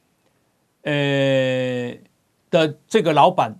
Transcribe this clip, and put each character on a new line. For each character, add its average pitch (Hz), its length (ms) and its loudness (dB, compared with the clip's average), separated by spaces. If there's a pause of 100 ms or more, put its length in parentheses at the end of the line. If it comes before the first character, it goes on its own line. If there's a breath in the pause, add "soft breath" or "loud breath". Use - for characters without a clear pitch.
(840)
呃， 131 1120 -2 (540)
的 160 260 0 (120)
这 226 120 4
个 160 120 0
老 147 180 6
板 123 300 -4